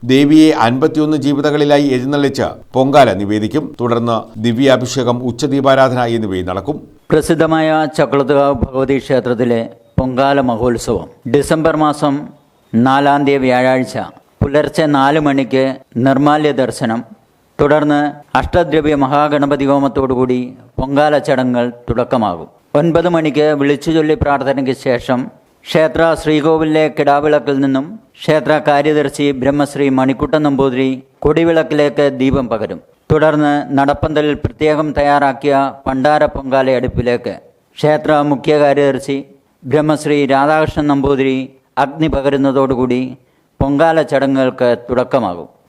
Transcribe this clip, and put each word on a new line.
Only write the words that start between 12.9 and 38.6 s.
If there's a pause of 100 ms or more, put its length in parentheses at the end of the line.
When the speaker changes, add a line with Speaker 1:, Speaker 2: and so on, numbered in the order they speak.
Speaker 2:
തീയതി
വ്യാഴാഴ്ച (440)
പുലർച്ചെ (120)
നാല്
മണിക്ക് (420)
നിർമാല്യ (100)
ദർശനം, (600)
തുടർന്ന് (400)
അഷ്ടദ്രവ്യ
മഹാഗണപതി
ഹോമത്തോടുകൂടി (400)
പൊങ്കാല (120)
ചടങ്ങുകൾ (220)
തുടക്കമാകും. (300)
ഒൻപത്
മണിക്ക് (140)
വിളിച്ചുചൊല്ലി
പ്രാർത്ഥനയ്ക്ക് (100)
ശേഷം (460)
ക്ഷേത്ര (200)
ശ്രീകോവിലിലെ (100)
കിടാവിളക്കിൽ
നിന്നും (340)
ക്ഷേത്ര (180)
കാര്യദർശി (160)
ബ്രഹ്മശ്രീ (120)
മണിക്കുട്ടൻ
നമ്പൂതിരി (340)
കൊടിവിളക്കിലേക്ക് (140)
ദീപം
പകരും. (320)
തുടർന്ന് (240)
നടപ്പന്തലിൽ (100)
പ്രത്യേകം (100)
തയ്യാറാക്കിയ (320)
പണ്ടാര (100)
പൊങ്കാല (100)
അടുപ്പിലേക്ക് (440)
ക്ഷേത്ര (120)
മുഖ്യ